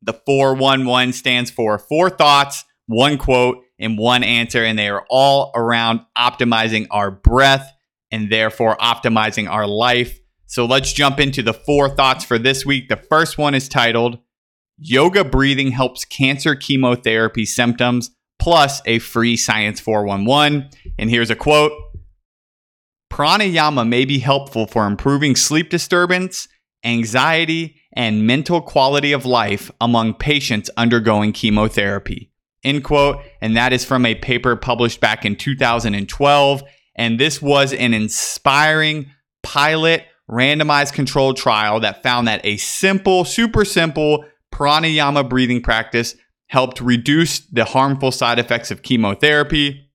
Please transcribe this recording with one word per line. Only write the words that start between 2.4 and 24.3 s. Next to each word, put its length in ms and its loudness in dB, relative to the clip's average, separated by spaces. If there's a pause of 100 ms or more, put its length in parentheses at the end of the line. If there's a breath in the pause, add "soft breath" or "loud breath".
one 320 2
quote, 400 2 (200)
and 200 -4
one 260 2
answer, 400 0
and 160 0
they 80 0
are 220 -4
all 440 2
around 520 0 (120)
optimizing 720 0
our 220 -2
breath 580 4 (440)
and 180 -4
therefore 460 0
optimizing 720 0
our 180 -2
life. 500 -2 (280)
So 180 -4
let's 300 0
jump 260 0
into 240 -2
the 100 0
four 360 0
thoughts 340 0
for 160 -2
this 260 -2
week. 220 -4
The 80 -2
first 420 -2
one 160 -2
is 140 -2
titled, 520 0 (580)
"Yoga 480 2
Breathing 460 0
Helps 340 -4
Cancer 500 -2
Chemotherapy 880 -2
Symptoms," 680 -2 (280)
plus 460 2
a 140 0
free 360 -2
Science 460 -2
four 240 -2
one 180 -4
one. 460 0 (280 loud breath)
And 120 -4
here's 200 2
a 60 0
quote, 380 2 (1400)
"Pranayama 720 0
may 200 2
be 140 -2
helpful 460 -2